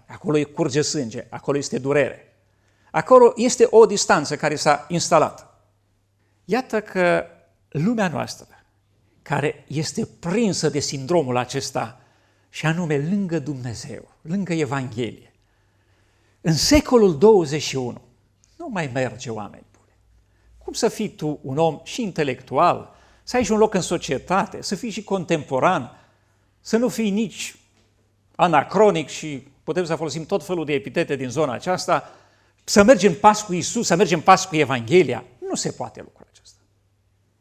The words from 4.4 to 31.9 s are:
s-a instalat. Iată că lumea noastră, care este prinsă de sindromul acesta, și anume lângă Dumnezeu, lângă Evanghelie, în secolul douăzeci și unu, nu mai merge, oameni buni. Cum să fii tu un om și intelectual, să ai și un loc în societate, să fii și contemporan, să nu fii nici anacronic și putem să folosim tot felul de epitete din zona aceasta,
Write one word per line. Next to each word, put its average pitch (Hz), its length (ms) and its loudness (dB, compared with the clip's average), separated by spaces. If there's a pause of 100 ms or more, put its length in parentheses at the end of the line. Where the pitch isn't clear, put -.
s-a 143 340 0
instalat. - 720 0 (840)
Iată 220 360 -2
că 175 440 0 (440)
lumea 208 380 0
noastră, 123 400 -8 (760)
care - 460 -4
este 156 380 -6 (140)
prinsă 180 500 -2
de 139 100 -2
sindromul 135 580 -2
acesta, 123 640 -6 (480)
și - 160 -12
anume 160 320 -2
lângă 165 420 -2
Dumnezeu, 127 840 -10
lângă 180 320 -4
Evanghelie, 127 800 -6 (1080)
în 160 120 2
secolul 220 640 4
douăzeci 160 440 6
și - 140 -8
unu, 120 260 -6 (560)
nu 339 100 -12
mai 180 260 -6
merge, 123 360 -6
oameni 107 360 -12 (120)
buni. - 180 -20 (640)
Cum - 160 -16
să - 140 -2
fii 208 280 -6
tu 151 260 -6
un 135 160 -8
om 160 260 0
și - 180 -10
intelectual, 143 920 -2 (280)
să - 120 -10
ai 247 80 2
și 196 80 -2
un 220 60 2
loc 214 160 4
în 185 80 0
societate, 175 800 -4
să - 140 -6
fii 226 140 -10
și 208 140 -10
contemporan, 156 960 -2 (600)
să - 180 -4
nu 240 100 2
fii 220 220 -2
nici 196 460 -6 (800)
anacronic 165 720 2
și 147 400 -12 (160)
putem 170 220 -4
să 160 100 -4
folosim 147 300 -8
tot 190 200 -4
felul 175 200 -4
de 147 80 -2
epitete 143 420 -4
din 127 140 -8
zona 131 240 -2
aceasta, 170 560 -2 (540)